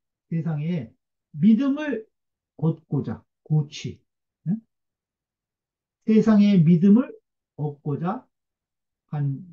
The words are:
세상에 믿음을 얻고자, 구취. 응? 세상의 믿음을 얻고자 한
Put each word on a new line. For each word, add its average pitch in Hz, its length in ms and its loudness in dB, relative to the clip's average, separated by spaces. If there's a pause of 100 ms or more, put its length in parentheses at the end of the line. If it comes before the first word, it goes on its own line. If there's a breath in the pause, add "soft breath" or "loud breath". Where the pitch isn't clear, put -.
(320)
세상에 160 640 -6 (400)
믿음을 247 760 0 (500)
얻고자, 147 680 -6 (200)
구취. - 580 -6 (460)
응? 196 80 -4 (1500)
세상의 208 580 4
믿음을 196 480 4 (440)
얻고자 151 720 -8 (840)
한 143 440 -6